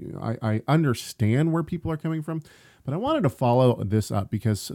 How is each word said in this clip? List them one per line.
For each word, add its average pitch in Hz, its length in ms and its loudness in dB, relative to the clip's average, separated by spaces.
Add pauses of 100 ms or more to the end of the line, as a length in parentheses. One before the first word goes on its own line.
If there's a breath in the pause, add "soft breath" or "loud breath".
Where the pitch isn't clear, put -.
(200)
I, 113 200 -6
I 110 280 0
understand 143 840 0
where 165 120 0
people 170 260 -6
are 160 60 -4
coming 160 260 -4
from, 160 180 -6 (440 loud breath)
but 135 100 -6
I - 20 -2
wanted 226 280 0
to 135 60 2
follow 123 520 4
this 104 300 0
up 101 180 -2
because 107 440 -2